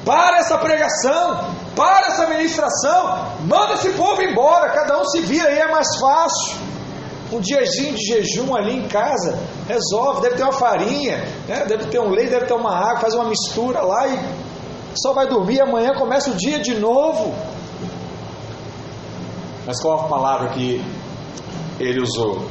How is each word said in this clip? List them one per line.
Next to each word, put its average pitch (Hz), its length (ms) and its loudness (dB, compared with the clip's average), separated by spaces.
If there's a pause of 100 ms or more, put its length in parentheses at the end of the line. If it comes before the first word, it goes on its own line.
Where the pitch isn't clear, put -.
Para 349 340 6
essa 320 200 2
pregação, 311 960 2 (200)
para 381 340 6
essa 330 180 2
ministração, 311 1000 2 (200)
manda 370 280 4
esse 370 160 0
povo 381 320 2
embora, 302 480 4
cada 294 300 2
um 285 40 2
se 294 160 0
vira 302 280 2
aí, 294 100 4
é 320 120 2
mais 320 260 2
fácil. - 720 2 (640)
Um 226 100 -4
diazinho 247 540 0
de 202 120 -4
jejum 233 500 0
ali 214 180 0
em 240 140 -4
casa, 208 500 0 (300)
resolve, 247 540 0
deve 247 140 2
ter 262 80 0
uma 269 80 2
farinha, 240 640 0 (280)
né? 247 220 -4
Deve 214 200 0
ter 240 120 0
um 214 80 2
leite, 233 220 2
deve 247 160 0
ter - 80 2
uma 226 200 0
água, 220 260 0
faz 226 120 2
uma 233 160 0
mistura 233 540 -2
lá 220 260 2
e 254 100 -2 (760)
só 269 180 0
vai 269 140 2
dormir, 233 340 2
amanhã 247 340 2
começa 269 360 0
o 214 40 -2
dia 233 240 -2
de 226 180 -2
novo." 285 580 2 (2250)
Mas 123 120 -6
qual 160 220 0
a 127 80 -2
palavra 131 400 0
que 127 340 -4 (960)
ele 127 220 -2
usou? 107 500 -4